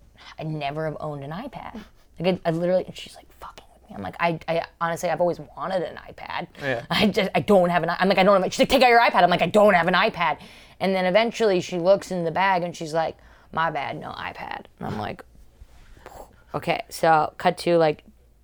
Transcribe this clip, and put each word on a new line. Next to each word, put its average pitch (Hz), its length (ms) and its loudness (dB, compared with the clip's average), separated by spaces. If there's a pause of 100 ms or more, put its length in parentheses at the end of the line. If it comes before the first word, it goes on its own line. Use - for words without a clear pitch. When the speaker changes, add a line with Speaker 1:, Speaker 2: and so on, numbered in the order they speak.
(400)
Speaker 1:
I - 40 -10
never 156 420 -6
have 151 140 -6
owned 147 240 -10
an 143 80 -12
iPad." 220 480 -14 (400)
Like, 180 260 0
I, 170 40 0
I - 20 2
literally, 175 340 0
and - 120 -16
she's, - 180 -18
like, - 120 -20 (120)
fucking - 340 -20
with - 180 -20
me. 196 40 -16
I'm 202 60 -12
like, 185 180 -10
"I, 170 280 0
I, 165 180 -4 (160)
honestly, 165 260 -4
I've 160 140 -2
always 170 180 0 (160)
wanted 170 280 -4
an - 140 -10 (120)
iPad." - 380 -10 (120)
Speaker 2:
Yeah. 127 300 -4
Speaker 1:
"I 190 180 2
just, 202 280 0
I 175 60 2
don't 180 280 4
have 175 140 0
an 165 60 -2
i-," 170 100 -4
I'm 185 100 4
like, 190 80 2
"I 190 60 4
don't 202 120 6
have 185 120 2
a," - 40 -10
she's - 80 -2
like, 269 100 2
"Take 254 120 4
out 247 80 8
your 233 100 8
iPad." 233 240 4
I'm 180 60 6
like, 175 140 2
"I 165 40 2
don't 202 280 6
have 165 120 2
an 175 60 2
iPad." 170 440 0 (420)
And 190 160 0
then 185 100 0
eventually 202 560 2
she - 160 -6
looks 180 340 2
in 180 120 -4
the 165 80 -2
bag 180 320 0
and 175 120 -8
she's 156 180 -10
like, 160 240 -2 (340)
"My 165 180 -2
bad, 143 300 -6
no - 100 -12
iPad." - 560 -12 (140)
And - 80 -10
I'm 104 100 -8
like, 92 260 -10 (1300)
"Okay." 151 340 -4
So 160 480 2
cut 175 220 0
to, 175 180 2
like, 156 260 2 (400)